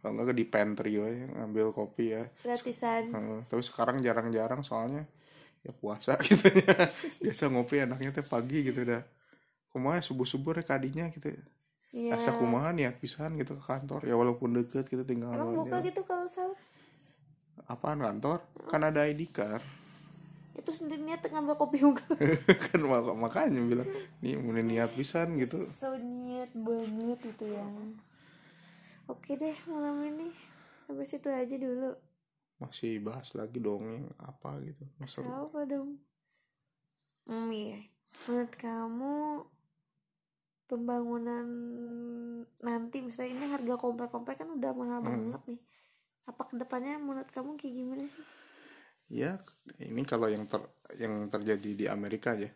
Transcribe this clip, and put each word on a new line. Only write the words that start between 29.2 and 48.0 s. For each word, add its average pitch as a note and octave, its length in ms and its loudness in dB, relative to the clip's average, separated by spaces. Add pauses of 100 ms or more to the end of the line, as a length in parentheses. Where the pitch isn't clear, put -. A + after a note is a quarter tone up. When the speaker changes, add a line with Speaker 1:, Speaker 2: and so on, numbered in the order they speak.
Speaker 2:
deh, D4+ 220 -4 (100)
malam D4 360 -4
ini D4+ 260 -6 (560)
sampai C#4 200 -8
situ C#4 220 -8
aja C4 280 -2
dulu. B3+ 420 -2 (600)
Speaker 1:
Masih A#2 400 -4
bahas A2 340 -8
lagi A2 260 -8
dongeng A2 480 -4 (100)
apa C#3+ 460 -10
gitu, - 220 -12 (120)
mas C#3 140 -12
seru. - 160 -6
Speaker 2:
Apa D4 380 -4
dong? C#4+ 340 -4 (1300)
Hmm, A3+ 240 -4
iya. G#3+ 320 -6 (420)
Menurut A#3+ 300 -2
kamu A#3 600 -4 (1500)
pembangunan A#3+ 840 -2 (1120)
nanti, A#3 420 -4
misalnya B3 340 -6
ini C4+ 140 -6
harga B3+ 280 0
komplek-komplek A#3+ 640 -4
kan D#4 120 -10
udah C4+ 220 -2
mahal A#3+ 280 -2
Speaker 1:
Hmm. A3+ 80 -2 (200)
Speaker 2:
banget B3+ 200 -8
nih. A#3+ 120 -10 (640)
Apa C4 220 -10
kedepannya B3+ 500 -4
menurut C#4 320 -6
kamu C#4 280 -8
kayak C#4 180 -8
gimana B3+ 300 -6